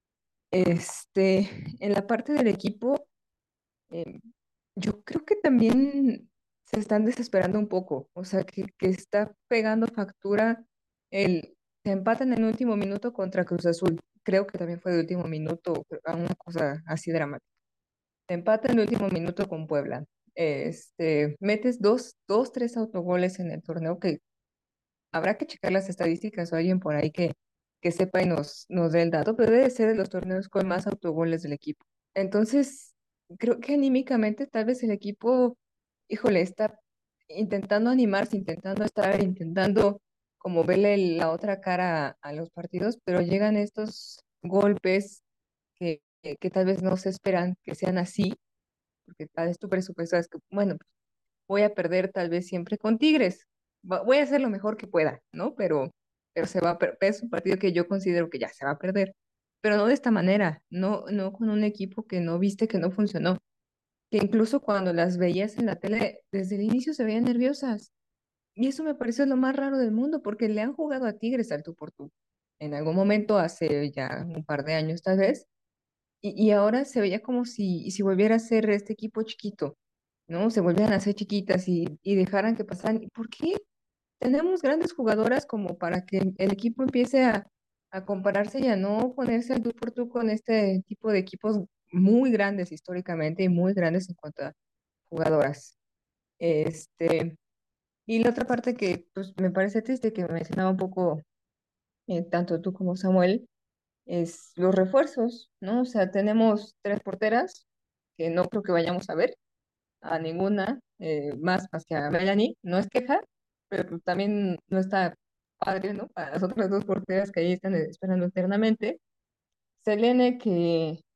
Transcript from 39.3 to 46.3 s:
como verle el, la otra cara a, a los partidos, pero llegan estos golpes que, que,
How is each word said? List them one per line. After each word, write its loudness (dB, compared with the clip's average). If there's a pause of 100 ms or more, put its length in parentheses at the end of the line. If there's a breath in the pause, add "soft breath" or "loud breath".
como 0
verle 4
el, 2
la 2
otra -2
cara 0
a, -10
a -12
los -10
partidos, -6
pero 2
llegan 2
estos -6 (200)
golpes 2 (520)
que, -6 (200)
que, -10